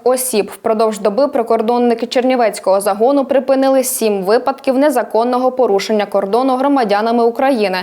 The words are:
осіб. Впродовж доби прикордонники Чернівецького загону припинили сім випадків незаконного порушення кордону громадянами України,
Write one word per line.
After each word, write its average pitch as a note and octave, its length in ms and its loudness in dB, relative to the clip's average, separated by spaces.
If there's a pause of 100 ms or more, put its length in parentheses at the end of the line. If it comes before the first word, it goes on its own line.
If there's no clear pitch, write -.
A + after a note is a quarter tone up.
осіб. A#3+ 500 0
Впродовж A3 440 0
доби A3 300 0
прикордонники A#3+ 800 0
Чернівецького A#3+ 760 0
загону A3+ 440 0
припинили C4+ 600 2
сім G#3+ 380 -2
випадків B3 560 0
незаконного B3 760 0
порушення G#3 540 0
кордону G#3 500 0
громадянами A#3 680 0
України, A#3 580 0